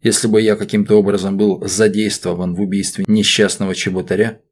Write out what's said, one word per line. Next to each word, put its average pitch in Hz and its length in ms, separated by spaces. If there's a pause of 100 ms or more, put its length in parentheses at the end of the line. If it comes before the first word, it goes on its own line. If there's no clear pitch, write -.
Если 113 260
бы 107 120
я 110 160
каким-то 104 400
образом 98 420
был 101 300
задействован 98 840
в 90 80
убийстве 98 460
несчастного 101 680
Чеботаря 92 680 (100)